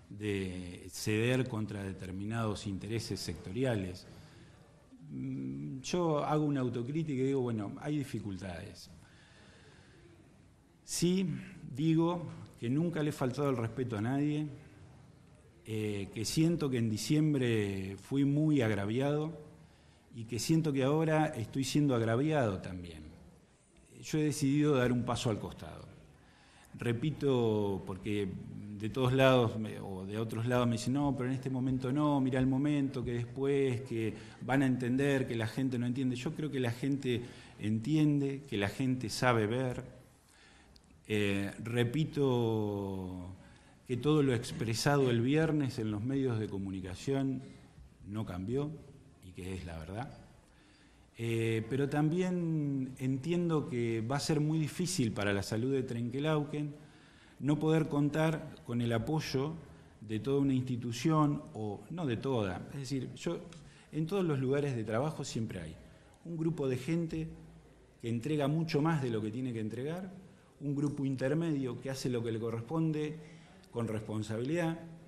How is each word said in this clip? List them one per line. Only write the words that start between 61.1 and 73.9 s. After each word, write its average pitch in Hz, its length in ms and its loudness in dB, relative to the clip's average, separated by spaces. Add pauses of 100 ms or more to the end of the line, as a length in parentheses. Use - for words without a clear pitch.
o 104 260 -6 (100)
no 165 160 -4
de 117 100 0
toda, 113 560 -2
es 139 80 -10
decir, 127 340 -6
yo - 240 -4 (520)
en 156 160 2
todos 196 180 4
los 147 140 4
lugares 135 380 4
de 110 80 0
trabajo 135 400 2
siempre 110 360 -2
hay 80 160 -8 (480)
un 165 120 -6
grupo 160 320 2
de 127 80 2
gente 160 520 -2 (720)
que 117 80 -6
entrega 139 380 2
mucho 156 340 2
más 156 220 4
de 123 80 0
lo 110 100 0
que 107 100 -2
tiene 127 220 -4
que 113 80 -2
entregar, 143 520 -4 (480)
un 143 140 -2
grupo 143 300 0
intermedio 135 760 0
que 135 100 -6
hace 135 180 -4
lo 120 140 0
que 113 100 -2
le 113 60 -2
corresponde 151 800 -2 (560)
con 117 160 -2
responsabilidad 113 920 -2 (280)